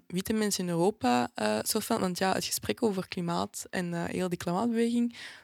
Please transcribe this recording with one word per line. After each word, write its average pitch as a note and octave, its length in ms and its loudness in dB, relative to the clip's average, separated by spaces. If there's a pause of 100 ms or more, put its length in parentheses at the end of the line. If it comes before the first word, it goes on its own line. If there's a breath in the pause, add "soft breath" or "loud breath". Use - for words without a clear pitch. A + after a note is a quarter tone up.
witte F#3 260 -2
mensen G#3 300 0
in F3 60 0
Europa, A3+ 640 2
eh, G#3+ 280 0
soort - 240 0
van, - 140 2
want F#3 180 0
ja, F#3+ 160 2
het F#3 120 0
gesprek - 380 -2
over F#3+ 240 0
klimaat F3 640 -4
en, F3 240 -2
eh, E3+ 120 -2
heel F3+ 240 -2
die F3 80 0
klimaatbeweging A#3 800 2 (280 loud breath)